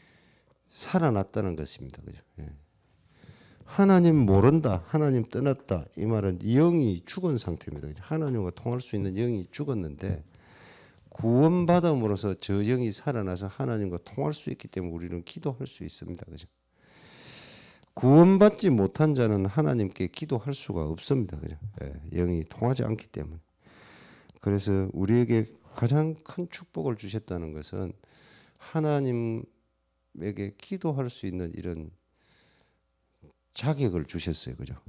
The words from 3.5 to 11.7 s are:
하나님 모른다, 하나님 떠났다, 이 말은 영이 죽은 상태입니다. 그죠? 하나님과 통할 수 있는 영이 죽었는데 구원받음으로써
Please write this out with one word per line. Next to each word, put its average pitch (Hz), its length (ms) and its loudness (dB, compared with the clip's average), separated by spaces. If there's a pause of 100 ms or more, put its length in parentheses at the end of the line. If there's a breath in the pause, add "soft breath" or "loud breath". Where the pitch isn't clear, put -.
하나님 180 520 6
모른다, 110 680 6
하나님 139 380 2
떠났다, 127 600 -2 (140)
이 98 80 -2
말은 101 320 0
영이 120 640 2
죽은 180 320 -4
상태입니다. 76 520 -8
그죠? 76 140 -12
하나님과 131 500 -4
통할 120 280 -6
수 - 160 -8
있는 98 180 -2
영이 110 360 -2
죽었는데 92 760 -6 (840 loud breath)
구원받음으로써 139 1300 2